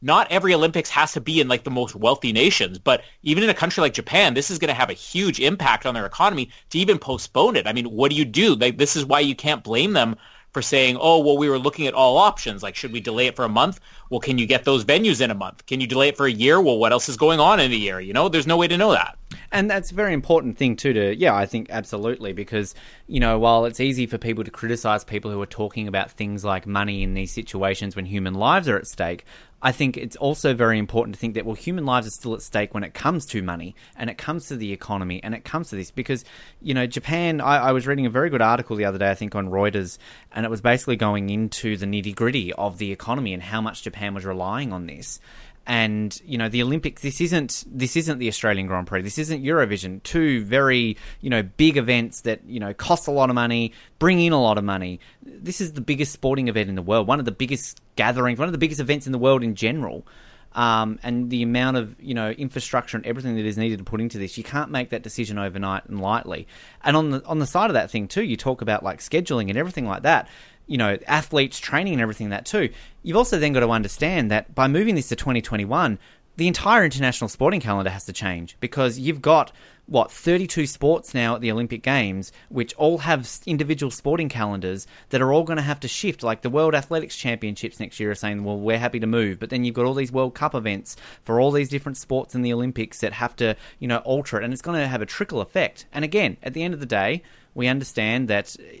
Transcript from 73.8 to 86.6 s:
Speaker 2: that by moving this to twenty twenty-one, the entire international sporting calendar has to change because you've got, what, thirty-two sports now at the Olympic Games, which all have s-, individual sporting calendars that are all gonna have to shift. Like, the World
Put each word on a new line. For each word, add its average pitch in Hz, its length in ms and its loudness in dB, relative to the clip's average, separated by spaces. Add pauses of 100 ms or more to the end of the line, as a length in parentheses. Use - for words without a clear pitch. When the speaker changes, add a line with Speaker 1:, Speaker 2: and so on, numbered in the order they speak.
Speaker 2:
that 104 240 -2
by 131 140 2
moving 196 260 2
this 143 140 -2
to 120 80 -2
twenty 123 260 -2
twenty-one, 113 560 0 (380)
the 170 100 0
entire 196 380 4
international 131 440 0
sporting 165 320 0
calendar 101 300 -2
has 98 160 -10
to 98 60 -12
change 87 480 -6
because 127 360 -2
you've 139 240 -4
got, 147 300 4 (360)
what, - 260 2
thirty-two 170 560 0
sports - 460 0
now 117 200 0
at 117 60 -8
the 117 100 -2
Olympic 113 320 -4
Games, 104 480 -2 (180)
which - 260 -4
all 160 240 2
have 147 220 0
s-, - 240 -10
individual 147 460 -2
sporting 151 380 -2
calendars 98 580 -4 (240)
that 131 100 0
are 131 120 4
all 160 100 6
gonna 156 200 -2
have 143 180 -4
to 131 80 -8
shift. - 340 -4
Like, 113 200 -2
the 127 60 -2
World 151 280 2